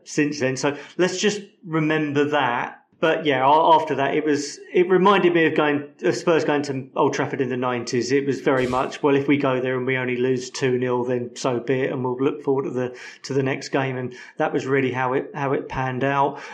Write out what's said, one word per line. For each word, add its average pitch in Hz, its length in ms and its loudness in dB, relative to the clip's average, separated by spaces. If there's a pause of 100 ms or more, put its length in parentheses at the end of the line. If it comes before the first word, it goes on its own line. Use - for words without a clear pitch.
since 147 360 -2
then. 131 160 0
So 143 220 -2 (180)
let's 175 240 0
just 208 220 0 (200)
remember 156 680 0
that. 135 460 0 (240)
But 160 240 2
yeah, 131 220 2
a-, 160 300 6
after 147 180 0
that, 135 220 0
it 151 80 0
was, 147 340 -2 (140)
it 180 160 4
reminded 185 440 6
me 165 140 4
of 151 80 2
going, 147 340 0 (140)
of 165 140 2
Spurs 165 280 2
going 147 180 0
to 131 340 -6
Old 139 180 2
Trafford 131 260 -2
in 127 80 0
the 123 80 -4
nineties. 123 540 -2
It 139 160 2
was 127 140 -2
very 131 260 2
much, 127 380 -4
"Well, 139 100 4
if 139 140 0
we 143 80 4
go 135 240 0
there 127 160 -2
and 127 100 -4
we 131 100 -2
only 127 200 -4
lose 127 340 -2
two 127 280 0
nil, 123 260 0
then 123 320 -4
so 123 240 -2
be 131 220 -2
it, 143 100 -2
and 131 100 -4
we'll 123 160 -4
look 139 240 -2
forward 135 220 0
to - 60 -6
the, 123 260 -4 (260)
to 131 120 -8
the 139 100 0
next 139 240 -4
game." 131 280 -2
And 127 200 -8 (220)
that 151 140 0
was 131 140 -2
really 135 240 0
how 127 220 -2
it, 143 200 -2
how 139 200 -4
it 143 160 -4
panned 131 340 -4
out. 139 380 0 (140)